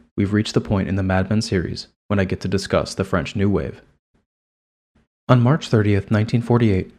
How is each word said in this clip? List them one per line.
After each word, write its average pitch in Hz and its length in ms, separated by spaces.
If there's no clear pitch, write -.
we've 98 160
reached 107 220
the 117 60
point 98 280
in 95 60
the 98 80
Mad 92 260
Men 110 140
series - 460
when 101 140
I 95 40
get 92 180
to 101 60
discuss 90 460
the - 80
French 87 320
New 98 160
Wave. 78 320
On 127 120
March 131 280
thirtieth, 101 440
nineteen 107 300
forty-eight, 117 560